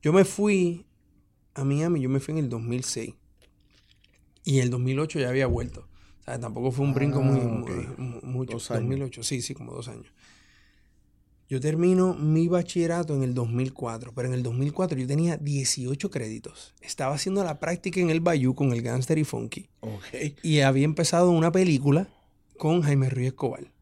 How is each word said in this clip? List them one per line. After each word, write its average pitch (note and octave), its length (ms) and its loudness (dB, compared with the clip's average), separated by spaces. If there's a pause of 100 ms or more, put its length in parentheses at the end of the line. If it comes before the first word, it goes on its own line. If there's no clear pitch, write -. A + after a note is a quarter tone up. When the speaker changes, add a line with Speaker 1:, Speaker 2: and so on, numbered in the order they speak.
Speaker 1:
Yo D3+ 100 2
me F#3 120 8
fui F#3 600 0 (680)
a C#3 100 -4
Miami, D3 360 2
yo B2+ 80 -2
me C3+ 120 0
fui D3+ 120 -8
en D#3+ 60 -2
el C#3+ 100 -2
dos A#2 140 -6
mil A#2+ 220 -4
seis. - 300 -8 (1300)
Y C#3 160 2
en B2+ 60 4
el B2 60 0
dos B2 100 -2
mil C3 180 0
ocho D3+ 220 -4
ya B2+ 80 0
había C3 180 0
vuelto. A#2+ 400 -4 (340)
O - 40 -20
sea, B2 160 -8
tampoco A#2+ 320 -4
fue C#3 140 0
un C3+ 80 0
brinco C#3 280 0
muy, C3+ 180 4
Speaker 2:
Ah, B2 40 0
Speaker 1:
muy, - 260 -4
Speaker 2:
ok. - 280 -8
Speaker 1:
muy, A#2+ 240 -8
mucho. B2+ 320 -6
Speaker 2:
Dos A#2 160 -10
años. A#2 120 -2
Speaker 1:
Dos A#2+ 60 -2
mil C3+ 140 -2
ocho, A#2+ 200 -10
sí, B2 200 -4
sí, C#3 120 -8
como A#2+ 200 -14
dos A#2+ 140 -12
años. A#2 180 -16 (1400)
Yo C3 120 -4
termino F3 540 4
mi D#3 340 4
bachillerato E3+ 680 0
en C3+ 100 0
el B2 100 0
dos A#2+ 160 0
mil C3 240 -2
cuatro, A#2 400 -8
pero B2+ 140 -4
en B2+ 60 -2
el B2+ 80 -2
dos A#2+ 120 -4
mil C#3 180 0
cuatro E3+ 260 -2
yo B2+ 80 -2
tenía D3+ 300 0
dieciocho C#3 760 -4
créditos. - 680 -10
Estaba C#3 340 -4
haciendo F#3+ 300 -2
la D#3 140 -4
práctica F3 420 -2
en F3 100 4
el D#3+ 100 2
Bayou D3 340 4
con C3+ 180 2
el A#2 100 -2
Gangster B2+ 360 0
y D#3 60 2
Funky. A#2 440 -8 (120)
Speaker 2:
Ok. G#2+ 240 -12 (380)
Speaker 1:
Y D3+ 180 4
había C3+ 240 6
empezado E3+ 460 4
una E3 220 6
película D#3+ 560 4 (480)
con E3 260 2
Jaime C#3 280 4
Ruiz B2 180 -2
Escobar. - 540 -6